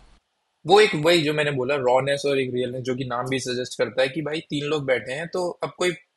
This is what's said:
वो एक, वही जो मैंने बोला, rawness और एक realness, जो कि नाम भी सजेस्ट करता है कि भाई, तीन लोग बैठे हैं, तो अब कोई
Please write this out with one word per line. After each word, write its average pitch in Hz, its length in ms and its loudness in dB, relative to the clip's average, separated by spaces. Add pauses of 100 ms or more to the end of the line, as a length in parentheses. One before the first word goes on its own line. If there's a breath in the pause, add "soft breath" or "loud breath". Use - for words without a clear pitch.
(680)
वो 196 140 8
एक, 202 140 4
वही 165 260 4
जो 151 120 0
मैंने 151 180 0
बोला, 131 240 0
rawness 135 500 2
और 139 140 2
एक 127 140 -2
realness, 123 280 -4
जो 127 140 -4
कि 131 100 -6
नाम 123 240 -4
भी 131 100 -2
सजेस्ट 123 380 -6
करता 123 240 0
है 139 80 2
कि 147 120 -6
भाई, 151 180 -6
तीन 147 260 -6
लोग 147 200 -2
बैठे 123 280 -2
हैं, 160 140 -8
तो 180 220 -4
अब 156 280 -8
कोई 180 140 0 (260)